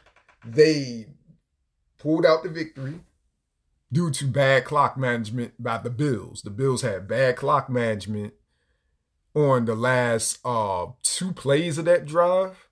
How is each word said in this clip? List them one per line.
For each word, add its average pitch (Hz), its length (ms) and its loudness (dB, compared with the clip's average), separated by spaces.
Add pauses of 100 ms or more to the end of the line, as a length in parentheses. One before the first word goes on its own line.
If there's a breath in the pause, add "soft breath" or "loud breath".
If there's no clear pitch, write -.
(460 soft breath)
They 127 640 2 (920)
pulled 160 280 2
out 165 180 6
the 185 60 -6
victory 156 500 -10 (920)
due 165 180 0
to 139 160 -4
bad 135 400 2
clock 143 320 0
management 120 640 -4
by 117 160 -4
the 117 140 -8
Bills. 113 500 -4
The 104 80 -14
Bills 123 320 -2
had 98 260 -4
bad 123 300 0
clock 139 320 0
management 107 640 -4 (1000)
on 135 300 2
the 110 100 0
last, 120 680 0
uh, 104 440 -4 (160)
two - 280 -4
plays 147 460 0
of 165 80 -4
that 170 200 4
drive. 180 680 0